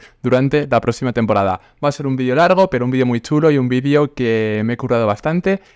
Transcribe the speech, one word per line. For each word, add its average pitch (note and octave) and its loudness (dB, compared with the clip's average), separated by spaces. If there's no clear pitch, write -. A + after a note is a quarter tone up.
durante C3+ 0
la B2 2
próxima A#2+ -4
temporada. G2+ 0
Va D3 2
a - -2
ser C#3+ -8
un C3+ -2
vídeo B2+ 0
largo, F3+ 4
pero B2 -2
un B2+ -2
vídeo C3 2
muy A#2+ 0
chulo D3+ 2
y D3 2
un B2 0
vídeo C#3+ 0
que A2 -2
me A#2 -2
he A#2+ -6
currado A#2 -2
bastante F3 -2